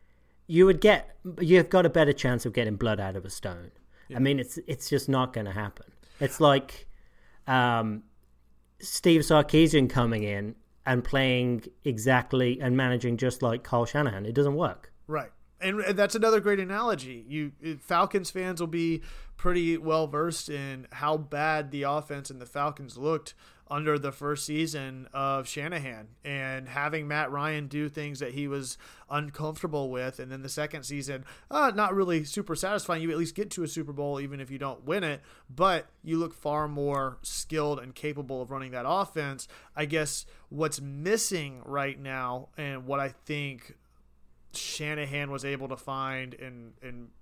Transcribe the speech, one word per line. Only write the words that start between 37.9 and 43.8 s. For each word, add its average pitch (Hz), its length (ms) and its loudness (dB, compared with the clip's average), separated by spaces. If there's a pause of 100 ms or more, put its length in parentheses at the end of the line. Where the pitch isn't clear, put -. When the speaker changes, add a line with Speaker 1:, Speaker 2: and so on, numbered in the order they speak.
Speaker 2:
capable 139 480 -6
of 123 80 -10
running 131 220 -8
that 123 140 -6
offense. 151 600 -2 (260)
I 151 120 -2
guess 151 400 -2 (240)
what's 143 320 -4
missing 143 840 -2
right 139 340 -4
now, 131 600 -8
and 139 260 -8
what 139 160 -2
I 135 80 -2
think 139 720 -8 (720)